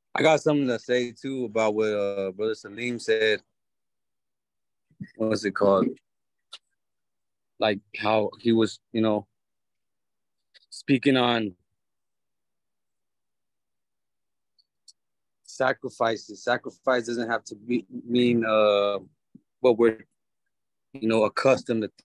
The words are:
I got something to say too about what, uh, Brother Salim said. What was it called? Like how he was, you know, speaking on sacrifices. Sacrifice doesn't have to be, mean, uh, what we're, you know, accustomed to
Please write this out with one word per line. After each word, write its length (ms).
I 80
got 180
something 280
to 100
say 340
too 340
about 280
what, 140
uh, 420
Brother 240
Salim 460
said. 400
What 140
was 140
it 100
called? 340
Like 220
how 420
he 140
was, 260
you 80
know, 260
speaking 460
on 400
sacrifices. 1000
Sacrifice 640
doesn't 240
have 140
to 120
be, 340
mean, 540
uh, 540
what 180
we're, 260
you 160
know, 160
accustomed 580
to 80